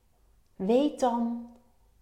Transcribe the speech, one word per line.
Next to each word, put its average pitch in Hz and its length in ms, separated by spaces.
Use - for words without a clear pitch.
weet 247 440
dan 233 500